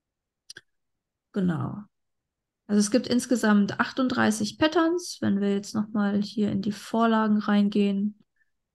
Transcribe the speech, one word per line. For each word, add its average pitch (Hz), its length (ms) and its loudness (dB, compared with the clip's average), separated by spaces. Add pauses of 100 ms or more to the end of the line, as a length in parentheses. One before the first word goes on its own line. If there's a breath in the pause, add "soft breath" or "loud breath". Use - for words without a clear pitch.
(1300)
genau. - 540 -4 (840)
Also 208 140 2
es 208 100 0
gibt 247 160 0
insgesamt 214 720 2
achtunddreißig 220 800 0
Patterns. 330 600 0
Wenn 202 200 0
wir 202 140 0
jetzt 202 180 -6
nochmal 208 480 -2
hier 208 300 -2
in 202 120 -2
die 208 100 -4
Vorlagen 220 680 0
reingehen. 208 840 0 (540)